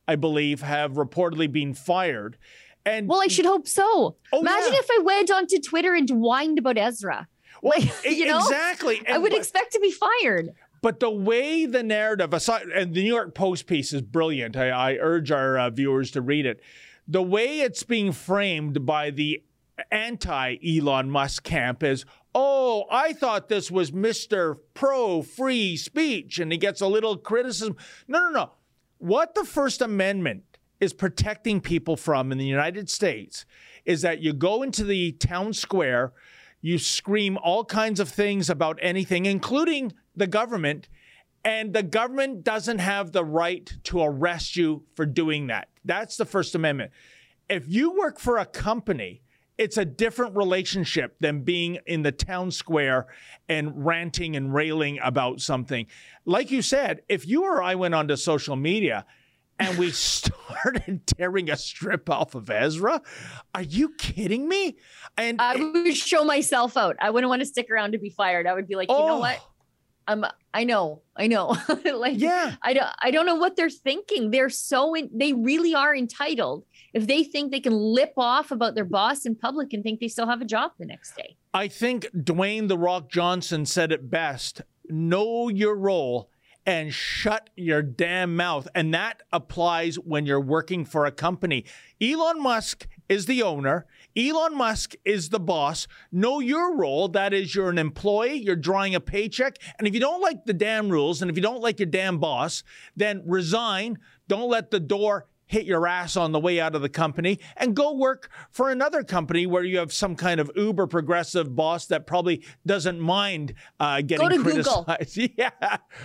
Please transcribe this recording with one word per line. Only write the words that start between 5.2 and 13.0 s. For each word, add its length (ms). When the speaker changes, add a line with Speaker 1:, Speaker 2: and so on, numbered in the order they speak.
Speaker 2:
onto 300
Twitter 340
and 160
whined 480
about 220
Ezra. 480
Speaker 1:
Well, 180
Speaker 2:
Like, 180
<laughs> 100
Speaker 1:
e-, 80
Speaker 2:
you 120
know, 120
Speaker 1:
exactly. 680
Speaker 2:
I 80
Speaker 1:
And 80
Speaker 2:
would 100
Speaker 1:
but 60
Speaker 2:
expect 340
to 60
be 120
fired. 580
Speaker 1:
But 180
the 120
way 540
the 180
narrative, 500
aside, 400
and 200
the 100